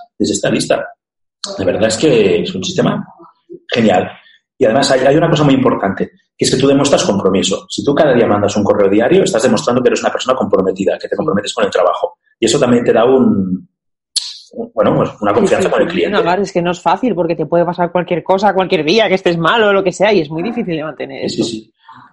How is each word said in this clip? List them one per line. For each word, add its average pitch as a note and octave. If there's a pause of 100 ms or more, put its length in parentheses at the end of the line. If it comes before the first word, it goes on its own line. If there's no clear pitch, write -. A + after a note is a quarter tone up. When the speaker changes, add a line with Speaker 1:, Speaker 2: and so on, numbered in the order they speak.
(180)
Speaker 1:
desde G#2
esta -
lista. - (680)
La G3
verdad C#3
es -
que G#2
es -
un F#2
sistema - (680)
genial. G2 (480)
Y C3
además C3+
hay, C3
hay C#3
una E3
cosa D3+
muy C4+
importante, - (260)
que -
es -
que C3
tú C3+
demuestras C#3
compromiso. F#2+
Si -
tú C#3
cada D3
día A#2
mandas G#2
un G2+
correo G2
diario, B2+
estás -
demostrando A#2+
que A#2+
eres A2
una A2
persona -
comprometida, F#2
que -
te -
Speaker 2:
Sí. -
Speaker 1:
comprometes -
con A2
el F#2
trabajo. - (220)
Y A#2
eso C#3
también A#2+
te A#2+
da A2+
un... G#2 (840)
un, A#2
bueno, C#3
pues - (100)
una G3+
Speaker 2:
Sí, A3
Speaker 1:
confianza F#3+
Speaker 2:
sí, F3
Speaker 1:
con F3
el E3+
Speaker 2:
sí. F3
Speaker 1:
cliente. G3
Speaker 2:
No, F3
claro, F3+
es F3+
que F3
no F3
es E3+
fácil F#3+
porque E3+
te D#3
puede E3+
pasar F3
cualquier F3
cosa F#3+
cualquier F#3
día, G3+
que F3
estés F3
mal F3+
o G3+
lo G3
que F3+
sea, G#3
y F3
es D3
muy D#3+
difícil G#3
de D3+
mantener C3+
Speaker 1:
Sí, -
Speaker 2:
eso. -
Speaker 1:
sí, A#2
sí. A2 (400)